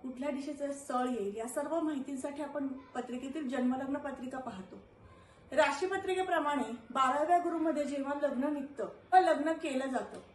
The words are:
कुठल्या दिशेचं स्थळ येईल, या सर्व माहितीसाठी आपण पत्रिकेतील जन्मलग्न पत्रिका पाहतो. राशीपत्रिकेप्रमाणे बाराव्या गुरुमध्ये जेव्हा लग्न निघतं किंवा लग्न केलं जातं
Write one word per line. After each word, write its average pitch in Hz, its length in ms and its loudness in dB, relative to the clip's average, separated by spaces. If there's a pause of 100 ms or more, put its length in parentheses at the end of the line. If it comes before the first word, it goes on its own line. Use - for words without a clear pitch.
कुठल्या 262 300 -6
दिशेचं 285 420 -6
स्थळ 247 340 -2
येईल, 202 300 -2
या 226 100 -6
सर्व 294 320 -2
माहितीसाठी 285 640 -4
आपण 277 240 -4 (280)
पत्रिकेतील 254 540 -6
जन्मलग्न 262 500 0
पत्रिका 262 400 -6
पाहतो. 208 420 -12 (680)
राशीपत्रिकेप्रमाणे 311 1200 2 (200)
बाराव्या 285 480 6
गुरुमध्ये 320 460 0
जेव्हा 277 360 -2
लग्न 277 320 2
निघतं 262 320 -4
किंवा - 360 4
लग्न 311 320 4
केलं 269 380 -2
जातं 196 280 -4 (160)